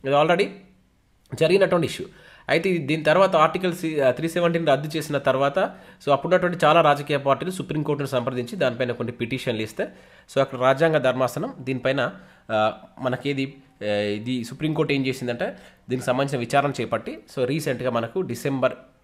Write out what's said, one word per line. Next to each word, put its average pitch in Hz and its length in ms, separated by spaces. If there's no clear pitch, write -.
ఇది 135 100
already 170 320
జరిగినటువంటి 175 520
ఇష్యూ. - 180
అయితే 165 200
ఇది, 165 180
దీని 156 160
తర్వాత 180 320
ఆర్టికల్ 165 380
సి-, 156 280
ఆ, 131 100
త్రీ 160 160
సెవెంటీని 165 380
రద్దు 151 320
చేసిన 151 200
తర్వాత, 139 420
so, 143 60
అప్పుడున్నటువంటి 175 540
చాలా 160 160
రాజకీయ 143 360
పార్టీలు 139 340
సుప్రీంకోర్టును 147 560
సంప్రదించి 123 480
దానిపైన 127 360
కొన్ని 117 220
పిటిషన్లు 120 480
ఇస్తే, 110 260
so, 139 60
అక్కడ 131 200
రాజ్యాంగ 139 380
ధర్మాసనం 131 600
దీనిపైన, 131 520
ఆ, 107 220
మనకేది, 135 640
ఆ, 104 40
ఇది 104 580
సుప్రీంకోర్టు 147 500
ఏం 135 140
చేసిందంటే 127 500
దీనికి 127 160
సంబంధించిన 139 340
విచారణ 139 320
చేపట్టి, 117 380
so, 127 80
రీసెంట్గా 131 440
మనకు 117 320
డిసెంబర్ 127 500